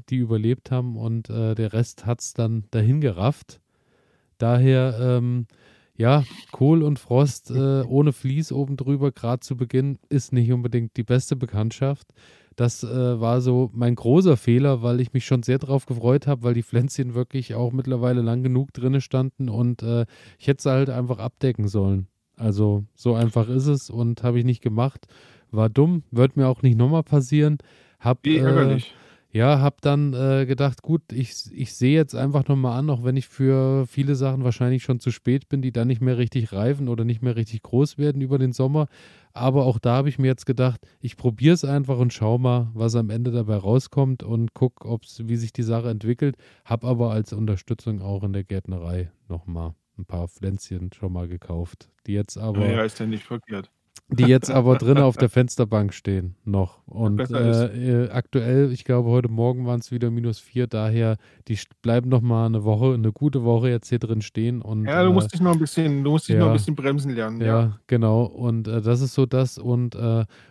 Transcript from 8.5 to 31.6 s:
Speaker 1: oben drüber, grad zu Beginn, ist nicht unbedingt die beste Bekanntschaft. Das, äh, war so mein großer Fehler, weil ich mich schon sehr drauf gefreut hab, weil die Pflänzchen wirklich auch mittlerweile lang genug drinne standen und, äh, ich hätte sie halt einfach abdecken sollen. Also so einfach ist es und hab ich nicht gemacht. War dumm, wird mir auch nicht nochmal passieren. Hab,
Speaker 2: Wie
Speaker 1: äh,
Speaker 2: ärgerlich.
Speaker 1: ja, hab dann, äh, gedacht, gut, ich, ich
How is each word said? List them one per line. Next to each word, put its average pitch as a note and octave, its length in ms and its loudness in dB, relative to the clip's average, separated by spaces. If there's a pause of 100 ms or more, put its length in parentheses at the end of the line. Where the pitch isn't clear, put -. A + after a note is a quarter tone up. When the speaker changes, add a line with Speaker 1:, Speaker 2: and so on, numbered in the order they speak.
Speaker 1:
oben C3+ 240 -4
drüber, C3+ 360 -2
grad A#2+ 340 -4
zu C3+ 100 -6
Beginn, B2+ 420 -2 (120)
ist C#3 240 -2
nicht A#2+ 180 4
unbedingt A#2+ 460 -2
die A#2+ 60 -4
beste B2+ 340 0
Bekanntschaft. A#2+ 720 -4 (500)
Das, A#2+ 260 -2
äh, B2 380 -2
war A#2 200 2
so B2 320 2
mein A#2+ 220 0
großer D#3 420 4
Fehler, B2+ 440 2
weil A#2+ 180 0
ich B2 140 -4
mich B2+ 120 -2
schon B2 180 0
sehr B2+ 160 0
drauf C3+ 260 -2
gefreut B2 420 0
hab, C3 160 -2
weil A#2+ 100 0
die A#2 100 -2
Pflänzchen A#2+ 500 -2
wirklich B2 420 -6
auch A#2+ 160 -2
mittlerweile B2 500 0
lang A#2 220 -2
genug C3 300 -2
drinne C3 280 0
standen C3 480 -4
und, A#2+ 340 -2
äh, A#2 220 0 (320)
ich - 100 -6
hätte C3+ 160 0
sie C#3 80 2
halt C3+ 180 2
einfach B2 300 -4
abdecken A#2 480 -2
sollen. G2 400 0 (300)
Also G#2 460 0 (120)
so A#2+ 180 -2
einfach A2+ 340 2
ist C3 200 0
es C#3+ 220 -2
und A#2 340 -4
hab B2 120 0
ich A#2+ 80 2
nicht A#2+ 180 0
gemacht. A#2 460 -4 (440)
War A2 180 2
dumm, D#3 420 2
wird B2 240 2
mir C3+ 140 4
auch C3 120 -2
nicht B2 160 4
nochmal D3+ 260 2
passieren. D3 540 2 (420)
Hab, B2 260 0
Speaker 2:
Wie D#3 120 4
Speaker 1:
äh, C3+ 40 2
Speaker 2:
ärgerlich. C3+ 520 2 (380)
Speaker 1:
ja, C3 300 4
hab C#3+ 200 0
dann, C#3+ 320 0
äh, C3+ 320 0
gedacht, C3 360 -2
gut, D3+ 320 -4
ich, A2+ 400 -8
ich - 220 -8